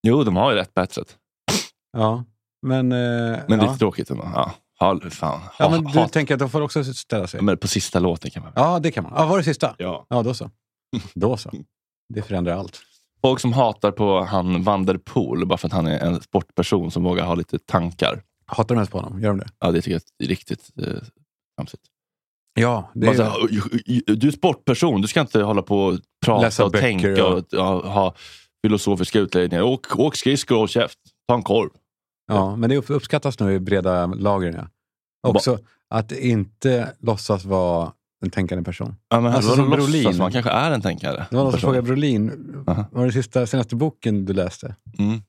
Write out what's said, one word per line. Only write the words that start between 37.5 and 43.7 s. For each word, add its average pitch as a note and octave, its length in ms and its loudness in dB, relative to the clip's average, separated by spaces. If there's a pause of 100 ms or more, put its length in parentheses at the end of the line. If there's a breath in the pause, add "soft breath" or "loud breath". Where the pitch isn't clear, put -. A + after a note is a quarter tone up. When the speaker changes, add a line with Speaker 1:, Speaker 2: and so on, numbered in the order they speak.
Speaker 2:
en F2+ 40 -2
tänkande F2+ 340 -2
person. F2+ 320 -8 (140)
Speaker 1:
Ja, A#2 120 2
men A#2+ 120 2
Speaker 2:
Alltså, A2+ 160 4
Speaker 1:
vadå C3 140 6
Speaker 2:
som C3+ 80 4
Speaker 1:
låtsas? C#3 200 4
Speaker 2:
Brolin. A2 260 2
Speaker 1:
Man F#2 140 0
kanske A#2+ 200 0
är C#3+ 200 2
en A#2+ 100 0
tänkare. - 480 -4
Speaker 2:
Det A#2+ 60 -4
var C3+ 80 4
någon C3+ 80 2
som B2 60 0
Speaker 1:
Person. A#2+ 100 0
Speaker 2:
frågade B2+ 200 0
Brolin, C3+ 800 -2
Speaker 1:
Aha. - 240 0
Speaker 2:
vad B2 80 -4
var B2 60 2
det B2+ 80 2
sista, B2 340 0
senaste B2 280 -2